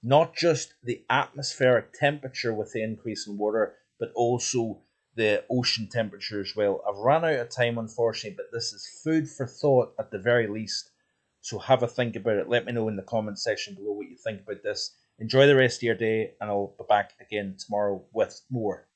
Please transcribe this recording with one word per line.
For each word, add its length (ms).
not 340
just 380
the 260
atmospheric 840
temperature 600
with 180
the 100
increase 460
in 100
water, 380
but 160
also 680
the 340
ocean 420
temperature 480
as 160
well. 320
I've 100
run 280
out 140
of 100
time, 280
unfortunately, 600
but 160
this 180
is 320
food 260
for 160
thought 540
at 120
the 80
very 280
least. 440
So 180
have 240
a 40
think 280
about 220
it. 120
Let 160
me 60
know 160
in 80
the 80
comment 360
section 360
below 160
what 160
you 80
think 260
about 220
this. 320
Enjoy 280
the 80
rest 240
of 40
your 120
day, 440
and 100
I'll 280
be 100
back 320
again 400
tomorrow 420
with 360
more. 460